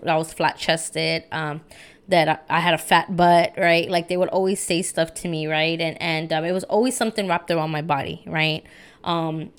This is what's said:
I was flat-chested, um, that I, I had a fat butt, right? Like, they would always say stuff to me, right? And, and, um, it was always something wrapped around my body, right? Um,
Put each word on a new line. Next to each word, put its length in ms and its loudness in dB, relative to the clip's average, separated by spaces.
I 80 2
was 160 -2
flat-chested, 1040 -2
um, 260 -4
that 220 4
I, 280 -2
I 40 2
had 120 2
a 40 2
fat 360 2
butt, 440 6
right? 320 2
Like, 180 0
they 80 -2
would 140 2
always 320 0
say 220 -2
stuff 320 -2
to 120 -8
me, 200 -4
right? 340 0
And, 200 -4
and, 300 -2
um, 140 0
it 80 0
was 100 -2
always 320 0
something 320 -2
wrapped 240 -2
around 200 0
my 100 -4
body, 440 -4
right? 380 -2
Um, 580 -4